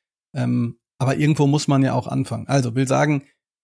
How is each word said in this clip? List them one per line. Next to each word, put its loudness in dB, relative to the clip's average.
Ähm, -2
aber 0
irgendwo 2
muss 0
man 4
ja 2
auch -2
anfangen. -6
Also 0
will 0
sagen, 0